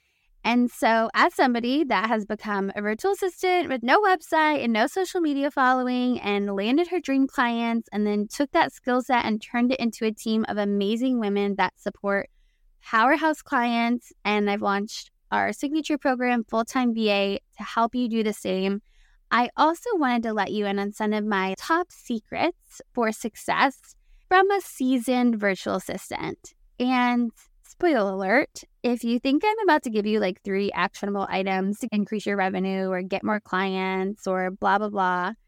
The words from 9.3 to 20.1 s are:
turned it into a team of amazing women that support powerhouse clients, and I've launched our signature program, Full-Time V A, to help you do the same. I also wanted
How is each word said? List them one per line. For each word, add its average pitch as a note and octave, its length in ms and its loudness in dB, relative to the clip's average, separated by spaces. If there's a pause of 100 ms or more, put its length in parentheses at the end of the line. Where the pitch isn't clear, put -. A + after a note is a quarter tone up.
turned A#3+ 320 0
it - 60 -2
into A3+ 260 -4
a A3 80 2
team A3 340 -2
of G3+ 100 -4
amazing G#3 640 0
women G3+ 360 0
that F#3 220 -2
support G3 520 -4 (520)
powerhouse D4 600 2
clients, A#3+ 720 -2 (100)
and G#3 260 0
I've G#3 120 -2
launched G3+ 500 -4 (200)
our G3+ 200 0
signature D4 460 -4
program, B3 480 0
Full-Time A#3 480 -2
V A3 180 0
A, G3+ 280 0 (180)
to G#3 60 -10
help A#3 300 0
you B3 140 -2
do A3 160 0
the G#3+ 80 0
same. G3 500 -2 (480)
I A#3+ 280 2
also D#4+ 380 2
wanted B3 280 0